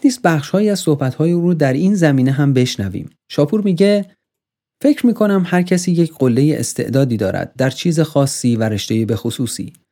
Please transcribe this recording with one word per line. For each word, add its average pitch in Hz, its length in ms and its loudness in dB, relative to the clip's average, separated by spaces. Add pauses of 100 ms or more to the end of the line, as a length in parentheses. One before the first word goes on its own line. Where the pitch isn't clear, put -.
نیست 254 180 0
بخش‌هایی 175 480 0
از 196 100 0
صحبت‌های 147 520 -2
او 175 100 0
رو 175 120 0
در 147 200 0
این 185 220 0
زمینه 135 360 2
هم 139 220 2
بشنویم. 123 560 -2 (220)
شاپور 147 300 0
میگه: 196 440 2 (760)
«فکر 285 220 2
می‌کنم 208 420 2
هر 180 140 2
کسی 180 300 0
یک 165 220 0
قلهٔ 131 460 2
استعدادی 120 580 -2
دارد - 400 -4
در 131 120 0
چیز 165 300 -2
خاصی 139 560 0
و 110 80 -2
رشتهٔ 110 420 -2
به 104 100 -2
خصوصی. 113 580 -6 (180)